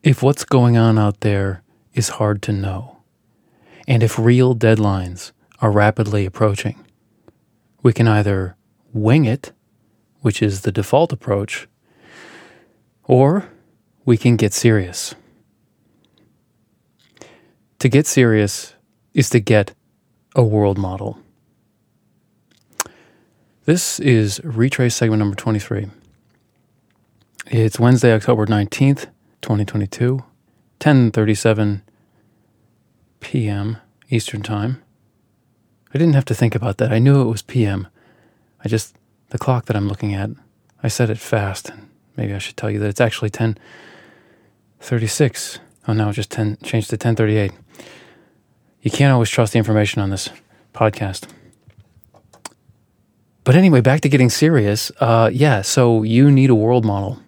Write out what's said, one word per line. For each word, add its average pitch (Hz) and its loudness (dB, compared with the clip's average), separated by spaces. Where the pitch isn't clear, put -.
If 139 2
what's 139 0
going 120 2
on 113 4
out 104 -2
there 98 -4
is - -4
hard 104 -2
to 107 -6
know, 98 -8
and 117 4
if 107 0
real 123 4
deadlines 104 0
are 107 2
rapidly 104 2
approaching, 101 -4
we 123 4
can 117 2
either 101 0
wing 117 2
it, 120 -4
which 110 -2
is 98 -2
the 113 -4
default 135 0
approach, 101 -6
or 139 2
we 120 2
can 120 2
get 107 0
serious. 101 -2
To 135 0
get 131 2
serious 110 0
is - 0
to 120 2
get 104 0
a 123 4
world 104 0
model. 98 -8
This - -2
is 110 2
Retrace 123 -2
segment 110 0
number 104 0
twenty-three. 104 -6
It's 113 0
Wednesday, 120 4
October 110 0
nineteenth, 110 0
twenty 104 -2
twenty-two, 120 -4
ten 131 4
thirty-seven 107 0
P 113 -4
M 101 -6
Eastern 110 -4
Time. 107 -6
I 139 -2
didn't 160 4
have 135 2
to 117 -4
think 113 0
about 98 -4
that. 110 0
I 110 2
knew 139 4
it 117 0
was 113 -6
P 123 -2
M. 104 -4
I - -6
just, 113 -4
the - -8
clock 127 -2
that 107 -4
I'm 101 -2
looking 101 -6
at, 101 -6
I 120 -2
said 113 -2
it 110 -6
fast, 101 -6
and - -20
maybe 104 -6
I 98 -8
should - -14
tell 110 -8
you 104 -4
that 104 -2
it's 101 -6
actually 110 -2
ten 113 -4
thirty-six. - -4
Oh, 113 -2
now 107 0
it 101 -6
just - -8
ten, 107 -4
changed - -4
to 113 -4
ten 117 -2
thirty-eight. 107 0
You 110 -2
can't 139 2
always 117 2
trust 113 0
the 117 2
information 107 0
on 98 -4
this 95 -8
podcast. 104 -4
But 127 4
anyway, 170 6
back 131 2
to 147 -2
getting 127 4
serious. 117 0
Uh, 113 2
yeah, 127 2
so 117 2
you 123 4
need 135 4
a 120 6
world 117 2
model. 101 -4